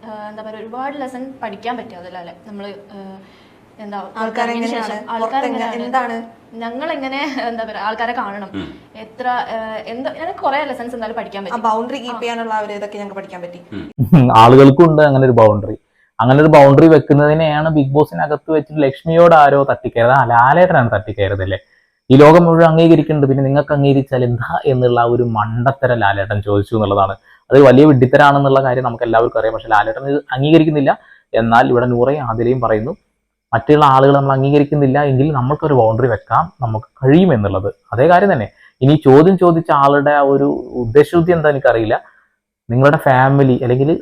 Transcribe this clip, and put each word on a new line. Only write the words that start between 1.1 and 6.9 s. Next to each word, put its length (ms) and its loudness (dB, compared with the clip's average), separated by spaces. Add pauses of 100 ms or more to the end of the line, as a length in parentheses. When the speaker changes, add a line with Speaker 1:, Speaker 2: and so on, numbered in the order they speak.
Speaker 1:
പഠിക്കാൻ 360 -12
പറ്റും 220 -20
അതിലല്ലേ 340 -18 (140)
നമ്മള്, 200 -16 (260)
ആ, 20 -20 (880)
എന്താ 140 -14
Speaker 2:
ആൾക്കാരെങ്ങനെയാണ്, 240 -14
Speaker 1:
പുറത്തിറങ്ങിയ 540 -8
ശേഷം 100 -8
Speaker 2:
പുറത്തെങ്ങ-, 300 -12
Speaker 1:
ആൾക്കാരെങ്ങനെയാണ്, 720 -8
Speaker 2:
എന്താണ്? 320 -8 (440)
Speaker 1:
ഞങ്ങൾ 240 -12 (100)